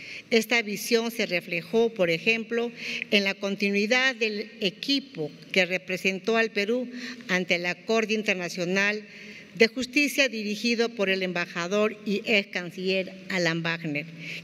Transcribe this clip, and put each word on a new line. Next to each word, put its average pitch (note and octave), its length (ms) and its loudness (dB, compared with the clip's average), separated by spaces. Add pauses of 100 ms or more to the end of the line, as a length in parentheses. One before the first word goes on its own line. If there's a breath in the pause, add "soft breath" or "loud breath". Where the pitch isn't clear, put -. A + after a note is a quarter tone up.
(300 loud breath)
Esta A#3 320 4
visión A3+ 480 0
se A3+ 160 -2
reflejó, F3 680 0
por F3+ 160 2
ejemplo, A3+ 600 0 (420 loud breath)
en G3+ 120 6
la G3 100 0
continuidad G3+ 800 2
del G#3+ 460 -2
equipo G3+ 720 -2 (220)
que F#3 120 6
representó F#3 680 -2
al A3+ 160 2
Perú A3+ 340 0 (440 loud breath)
ante F3+ 280 2
la F3 180 0
Corte A3 380 0
Internacional G3 880 0 (520 loud breath)
de A3 140 6
Justicia, C4+ 580 2
dirigido A3 600 0
por G3 200 0
el F#3+ 140 2
embajador F3+ 840 0
y G#3+ 200 0
ex G#3 240 2
canciller F#3 640 -2 (160)
Alan E3+ 340 2
Wagner, E3 420 -2 (380 loud breath)